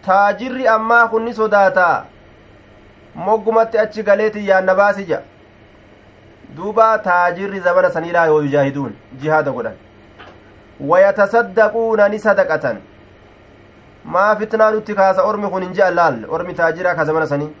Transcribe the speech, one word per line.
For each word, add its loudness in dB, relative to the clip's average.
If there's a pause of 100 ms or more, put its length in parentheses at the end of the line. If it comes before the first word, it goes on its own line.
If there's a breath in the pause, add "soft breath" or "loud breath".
Taajirri 0
ammaa 2
kun -2
ni -8
sodaata, 2 (1080)
moggumatti 2
achi -2
galeeti 0
yaanna 2
baasi 2
jedha. -6 (1300)
Duuba 2
taajirri -2
zamana 2
sanii -6
laa 2
yoo 2
yujaahiduun, -2 (260)
jihaada 0
godhan. -10 (960)
"Wayatasaddaquuna," 2
ni -6
sadaqatan. 0 (1300)
Maa 0
fitnaa 0
nutti -6
kaasa 2
ormi -4
kun -6
hin -10
je'an 0
laal, 0 (100)
ormi -8
taajiraa -2
ka -2
zamana -2
sanii. -6 (100)